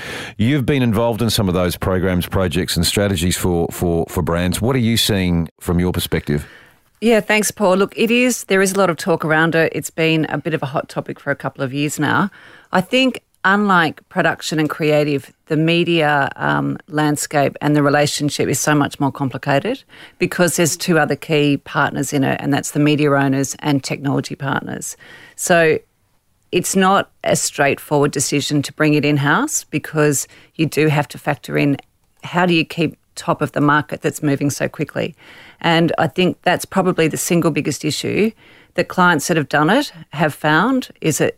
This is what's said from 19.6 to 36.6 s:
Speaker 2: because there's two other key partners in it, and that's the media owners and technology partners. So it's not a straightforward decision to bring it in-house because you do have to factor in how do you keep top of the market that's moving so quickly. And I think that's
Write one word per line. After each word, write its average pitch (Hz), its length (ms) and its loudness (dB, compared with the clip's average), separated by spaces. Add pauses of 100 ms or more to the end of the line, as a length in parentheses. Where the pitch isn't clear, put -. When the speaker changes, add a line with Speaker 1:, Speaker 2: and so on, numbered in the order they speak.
Speaker 2:
because 180 380 0
there's 170 200 2
two 175 220 0
other 147 180 0
key 147 420 0
partners 147 540 -2
in 143 120 0
it, 135 180 -2
and 143 100 -2
that's - 200 -2
the 151 80 -2
media 147 320 2
owners 139 480 0
and 139 240 0
technology 139 500 -4
partners. - 640 -6 (380)
So 165 420 4 (720)
it's - 240 -2
not 190 360 2 (120)
a - 120 0
straightforward 143 800 0
decision 147 500 -2
to - 100 -10
bring 151 220 2
it 147 100 2
in-house 147 600 0
because 151 640 -2 (280)
you 160 100 -2
do 151 220 0
have 147 220 0
to 135 100 -16
factor 147 360 -6
in 143 220 2 (460)
how 175 240 0
do 175 80 4
you 160 100 2
keep - 320 -4 (160)
top - 280 -4
of 151 120 -4
the - 80 -2
market 147 400 0
that's 147 200 -4
moving 143 280 0
so 139 180 -4
quickly. - 480 -6 (460)
And 165 360 2
I 160 100 2
think - 340 -2
that's - 240 0